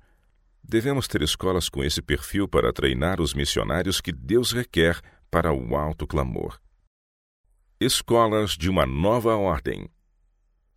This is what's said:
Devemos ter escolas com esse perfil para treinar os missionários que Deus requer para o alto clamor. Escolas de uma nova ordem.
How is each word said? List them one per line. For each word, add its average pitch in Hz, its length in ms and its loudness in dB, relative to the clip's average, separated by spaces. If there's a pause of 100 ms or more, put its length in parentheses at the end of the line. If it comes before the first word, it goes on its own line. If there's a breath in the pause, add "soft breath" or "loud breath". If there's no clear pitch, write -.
(600)
Devemos 113 460 0
ter - 140 -2
escolas 90 480 0
com 67 140 -4
esse 71 180 -2
perfil 92 460 -2
para 64 240 2
treinar 69 480 0
os 73 140 0
missionários 71 640 -2
que - 120 -8
Deus 113 400 0
requer 85 480 0 (300 soft breath)
para 85 240 0
o 62 220 -4
alto 76 320 -4
clamor. 58 500 -4 (1200)
Escolas 110 720 2
de 80 180 -2
uma 85 160 4
nova 104 500 2
ordem. 76 540 -2 (880)